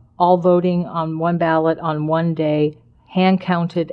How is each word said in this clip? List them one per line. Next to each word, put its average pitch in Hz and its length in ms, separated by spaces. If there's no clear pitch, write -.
all 180 200
voting 175 480
on 160 340
one 170 180
ballot 160 420
on 151 280
one 165 260
day, 151 440
hand 185 340
counted 170 520